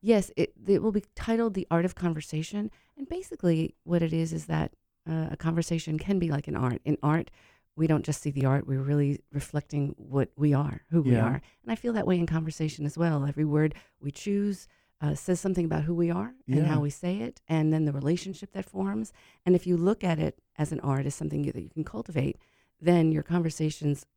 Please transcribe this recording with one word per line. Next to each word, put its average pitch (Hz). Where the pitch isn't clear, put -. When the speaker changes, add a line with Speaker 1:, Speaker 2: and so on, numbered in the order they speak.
Speaker 1:
Yes, 202
it, -
it 196
will 220
be 202
titled 226
The 185
Art 170
of 180
Conversation, 165
and 277
basically 180
what 170
it 160
is 165
is 156
that, 160
uh, 160
a 147
conversation 165
can 190
be 175
like 143
an 151
art. 123
In 151
art, 156
we 160
don't 156
just 147
see 147
the 139
art, 135
we're 135
really 143
reflecting 143
what 135
we 147
are, 143
who 165
we 135
Speaker 2:
Yeah. 113
Speaker 1:
are. 120
And 233
I 226
feel 240
that 220
way 180
in 170
conversation 156
as 147
well. 156
Every 147
word 151
we 143
choose, 202
uh, 147
says 180
something 180
about 156
who 170
we 170
are 202
and 131
Speaker 2:
Yeah. 151
Speaker 1:
how 151
we 147
say 185
it, 240
and 156
then 156
the 147
relationship 175
that 190
forms. 196
And 180
if 175
you 180
look 185
at 170
it 156
as 151
an 156
art, 135
as 139
something 147
you, 135
that 127
you -
can 156
cultivate, 151
then 160
your 151
conversations 156